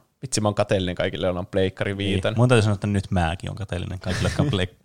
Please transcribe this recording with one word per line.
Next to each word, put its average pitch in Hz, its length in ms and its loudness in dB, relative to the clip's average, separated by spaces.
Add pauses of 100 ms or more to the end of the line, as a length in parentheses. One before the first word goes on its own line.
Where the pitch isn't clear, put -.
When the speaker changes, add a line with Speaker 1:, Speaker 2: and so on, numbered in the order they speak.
(220)
Speaker 1:
Vitsi, 127 180 -4
mä 104 80 2
oon 101 60 2
kateellinen 92 400 0
kaikille, 87 320 -2
joilla 90 140 0
on 95 60 -8
pleikkari 98 480 0
Speaker 2:
Niin. 98 40 -6
Speaker 1:
viitonen. 98 400 0
Speaker 2:
Mun 123 100 6
täytyy 117 140 6
sanoa, 104 120 2
että 101 120 -4
nyt 101 240 0
mäkin 90 400 0
oon 95 60 -8
kateellinen 92 440 -8
kaikille, 92 280 -2
jotka - 140 0
on 147 80 2
pleik-, 92 340 -2